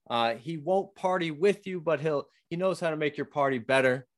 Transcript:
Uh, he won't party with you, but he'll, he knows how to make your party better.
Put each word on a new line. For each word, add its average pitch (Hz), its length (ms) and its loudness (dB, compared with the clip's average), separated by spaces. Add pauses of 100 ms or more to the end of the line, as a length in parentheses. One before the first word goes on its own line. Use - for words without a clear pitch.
Uh, 117 260 0
he 139 220 -8
won't 185 380 -2
party 185 340 -2
with 190 380 0
you, 185 120 -6
but 156 200 0
he'll, 147 260 -2 (240)
he 170 60 -6
knows 180 240 0
how 170 100 -2
to 156 80 -2
make 151 180 -2
your 143 120 -4
party 135 320 0
better. 131 480 2 (100)